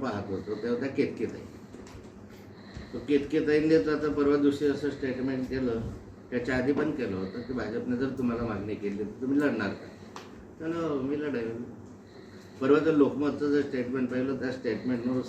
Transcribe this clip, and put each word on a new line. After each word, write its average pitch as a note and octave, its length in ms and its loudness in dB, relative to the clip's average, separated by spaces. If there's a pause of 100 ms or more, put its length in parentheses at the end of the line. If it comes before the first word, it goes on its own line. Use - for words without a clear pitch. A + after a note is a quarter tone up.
पाहत G2+ 280 -2
होतो, G2 340 -4
ते A#2+ 60 -2
होता B2+ 180 0
केतकेताई. A#2+ 540 0 (1500)
तो A#2+ 140 -6
केतकेताईंनीच D3+ 800 4
आता D3 240 2
परवा C#3+ 260 4
दिवशी C#3+ 280 4
असं C#3 240 2
स्टेटमेंट C3 600 -2
केलं, B2 320 0 (480)
त्याच्या B2+ 280 0
आधी C3 160 2
पण D3+ 180 2
केलं A2+ 240 -2
होतं F#2+ 260 -4
की B2+ 120 -6
भाजपने A#2+ 440 -2
जर C3 200 0
तुम्हाला A#2+ 260 0
मागणी G#2 320 -4
केली G2+ 280 -4
तर A#2 180 -8
तुम्ही C#3 180 2
लढणार A2+ 300 2
का? - 180 -8 (720)
तर D#3+ 420 -2
मी C#3+ 200 -2
लढेल. A#2+ 300 -2 (1120)
परवा C#3 180 8
जर D#3 160 4
लोकमतचं C#3+ 560 4
जर C#3+ 100 6
स्टेटमेंट B2+ 480 -2
पाहिलं, B2+ 300 0
त्या B2+ 120 -2
स्टेटमेंटवर B2 760 -2